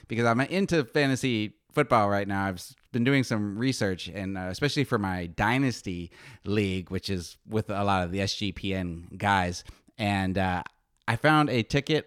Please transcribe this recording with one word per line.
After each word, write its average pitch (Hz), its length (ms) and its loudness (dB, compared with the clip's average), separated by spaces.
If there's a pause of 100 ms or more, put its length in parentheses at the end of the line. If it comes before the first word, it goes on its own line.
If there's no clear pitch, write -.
because 117 180 2
I'm 117 140 4
into 170 440 2
fantasy 127 680 0 (180)
football 120 360 4
right 101 180 2
now. 98 200 0
I've 95 100 -2
s-, - 180 -16 (160)
been 120 140 0
doing 139 180 4
some 104 340 -2
research, 110 520 -2
and, 95 280 -6
uh, 92 140 -6
especially 143 340 -2
for 120 140 0
my 92 280 -2
Dynasty 104 840 -2 (340)
League, 98 460 0
which 95 180 -4
is 90 280 -6 (120)
with 107 220 -2
a 101 140 -2
lot 95 200 2
of 85 60 -4
the 98 100 -2
S 98 140 0
G 104 160 -4
P 95 240 -4
N 87 420 -6
guys. 95 460 0 (340)
And, 95 400 0
uh, 92 280 0 (440)
I 117 80 2
found 151 340 4
a 117 140 2
ticket 147 420 0